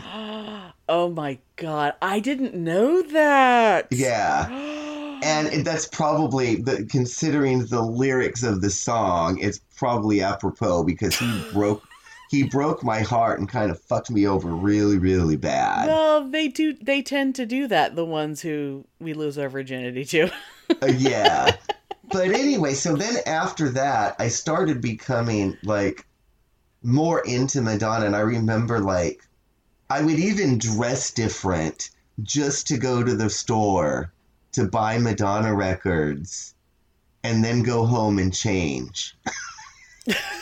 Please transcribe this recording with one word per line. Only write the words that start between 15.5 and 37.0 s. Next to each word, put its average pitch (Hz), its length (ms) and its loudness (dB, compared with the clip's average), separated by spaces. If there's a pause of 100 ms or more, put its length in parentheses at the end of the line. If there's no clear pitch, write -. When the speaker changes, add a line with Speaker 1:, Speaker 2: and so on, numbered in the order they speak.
Speaker 1:
Well, 311 420 4
they 311 180 0
do, 311 260 0
they 277 280 -2
tend 269 340 0
to 262 120 -4
do 262 200 -2
that, 160 280 2
the 165 100 -2
ones 156 360 -4
who 147 440 -6 (140)
we 165 160 -8
lose 147 240 -4
our 139 100 -4
virginity 131 560 -6
to. 160 300 2
<laughs> - 460 -4
Speaker 2:
Uh, 269 60 -2
yeah. - 680 4 (560)
But 185 200 2
anyway, 226 440 2
so 156 200 0
then 220 300 -2
after 160 440 -2
that, 123 500 0
I 110 100 0
started 156 520 0
becoming, 113 800 0
like, 101 420 0 (800)
more 151 420 2
into 131 360 0
Madonna. 110 440 0
And 101 100 0
I 104 40 0
remember, 113 600 0
like, 92 440 0 (640)
I 139 140 0
would 156 160 2
even 190 400 2
dress 113 520 -2
different 92 760 -2 (320)
just 139 460 -2
to 143 100 -2
go 123 240 0
to 120 140 2
the 107 160 0
store 87 800 0 (400)
to 123 140 0
buy 110 320 0
Madonna 107 580 0
records 87 960 -2 (720)